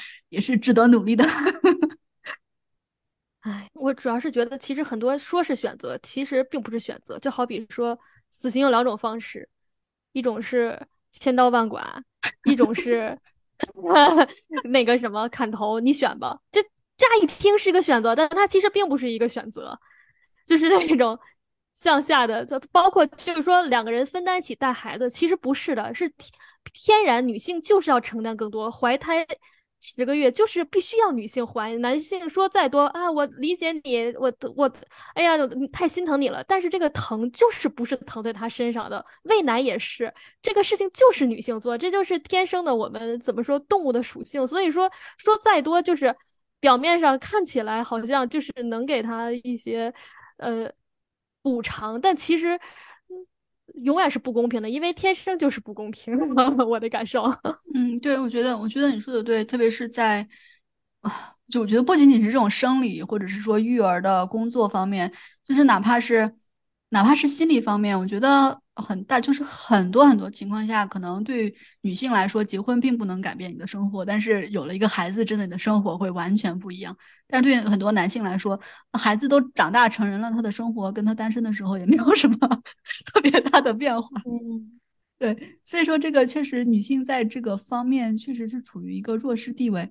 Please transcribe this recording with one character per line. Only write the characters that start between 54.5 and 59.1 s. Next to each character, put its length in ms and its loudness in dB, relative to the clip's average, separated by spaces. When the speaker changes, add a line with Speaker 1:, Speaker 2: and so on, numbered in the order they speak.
Speaker 2:
的， 80 -8
因 100 -6
为 140 -2
天 200 0
生 240 -6
就 120 2
是 100 -6
不 140 -16
公 160 -12
平， 260 -8
<laughs> 500 2
我 140 0
的 80 -4
感 160 -6
受。 200 -2
Speaker 1:
嗯， 220 0
对， 180 0
我 120 -2
觉 120 -2
得， 160 0
我 120 -6
觉 120 -4
得 80 4
你 120 0
说 120 -12